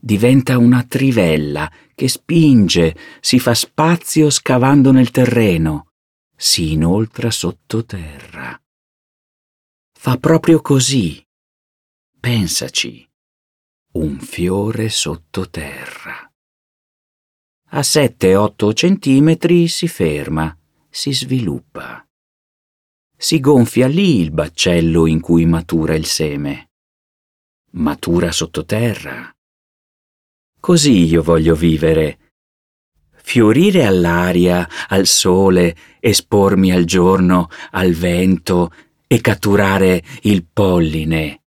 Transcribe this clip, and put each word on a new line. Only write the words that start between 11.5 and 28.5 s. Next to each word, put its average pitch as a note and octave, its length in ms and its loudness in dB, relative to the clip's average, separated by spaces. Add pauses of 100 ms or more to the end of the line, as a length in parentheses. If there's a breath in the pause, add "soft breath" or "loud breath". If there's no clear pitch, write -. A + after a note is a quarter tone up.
Pensaci, E2 880 -6 (840)
un D2+ 260 -6
fiore G2+ 720 -6
sottoterra. - 1400 -12 (1400)
A D3 120 -4
sette B2 540 2
otto G#2 380 0
centimetri E3 920 2
si E3 200 -4
ferma, D#2 640 -4 (360)
si - 240 -8
sviluppa. F2 920 -8 (1080)
Si - 240 -4
gonfia B2+ 460 2
lì D#3 340 2
il D#2 120 -2
baccello E2 760 0
in D#2+ 140 0
cui E2+ 260 2
matura E2 480 0
il D#2 100 -4
seme. C#2+ 680 -8 (960)
Matura E2+ 640 -4
sottoterra. E2+ 1000 -6 (1300)